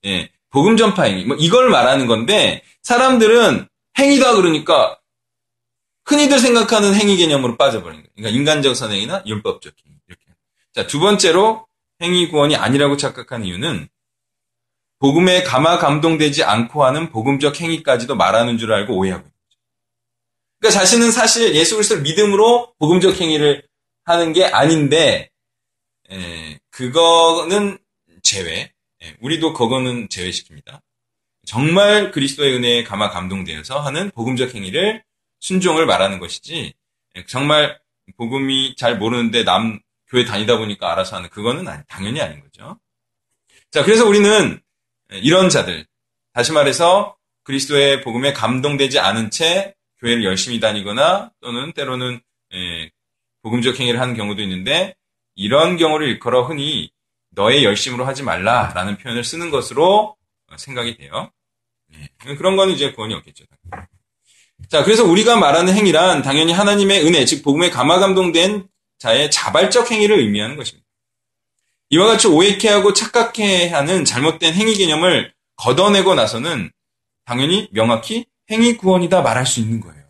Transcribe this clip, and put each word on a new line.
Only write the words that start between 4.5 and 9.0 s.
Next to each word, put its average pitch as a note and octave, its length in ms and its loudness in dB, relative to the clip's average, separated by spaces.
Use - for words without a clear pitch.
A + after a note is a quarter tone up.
흔히들 C#4+ 340 4
생각하는 A3 560 2
행위 G3+ 220 2
개념으로 C#3 400 0
빠져버리는 F2 460 -2
거예요. - 140 -20
그러니까 G#2+ 220 -6
인간적 C#3+ 380 0
선행이나 A#2 500 -6